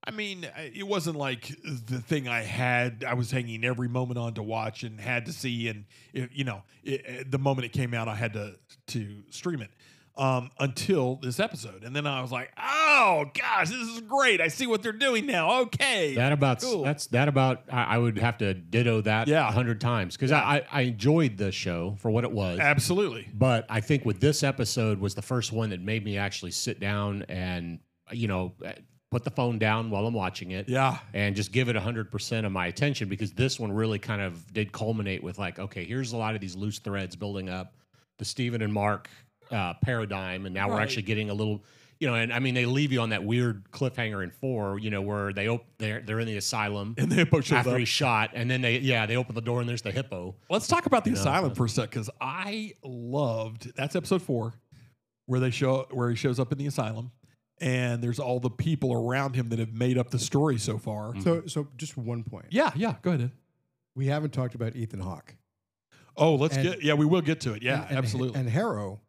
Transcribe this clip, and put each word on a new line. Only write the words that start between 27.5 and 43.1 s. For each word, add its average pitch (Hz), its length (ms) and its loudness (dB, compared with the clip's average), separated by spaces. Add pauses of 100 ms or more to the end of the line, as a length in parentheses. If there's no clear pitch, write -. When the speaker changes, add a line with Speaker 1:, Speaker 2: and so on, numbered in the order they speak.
Speaker 2:
you 113 160 -2
know, 92 260 -2 (560)
put 120 140 -2
the 131 80 -4
phone 120 260 0
down 110 320 2
while 104 160 0
I'm 117 80 -2
watching 92 380 -4
it. 98 180 -6
Speaker 1:
Yeah. 135 300 2 (160)
Speaker 2:
And 101 200 2
just 98 160 -2
give 123 180 2
it 117 60 0
a 104 60 0
hundred 113 300 -4
percent 110 340 -4
of 98 60 -2
my 90 160 0
attention 120 420 -2
because 98 220 -4
this 131 280 0
one 107 120 -4
really 110 260 0
kind 101 240 -4
of 87 320 -8
did 107 180 -2
culminate 107 520 -4
with 110 160 -8
like, 92 180 -6
okay, 98 280 -8
here's 120 280 -6
a 120 40 -4
lot 110 180 -2
of 101 60 -6
these 90 140 -8
loose 101 220 -6
threads 95 380 -6
building 95 340 -8
up, 92 240 -8 (460)
the 101 60 -6
Steven 120 360 -4
and 107 120 0
Mark, 104 360 0 (420)
uh, 95 220 -2 (100)
paradigm, 98 640 -2
and 92 80 -6
now 98 120 0
we're 104 100 0
Speaker 1:
Right. 107 60 2
Speaker 2:
actually 120 200 -2
getting 107 260 -2
a 101 40 -2
little, 107 300 -2 (360)
you 151 80 0
know, 120 80 0
and 117 180 0
I 123 60 0
mean, 131 160 0
they 123 100 2
leave 135 260 2
you 123 100 2
on 113 80 2
that 101 140 0